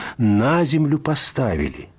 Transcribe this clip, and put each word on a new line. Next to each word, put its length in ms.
на 480
землю 320
поставили. 1000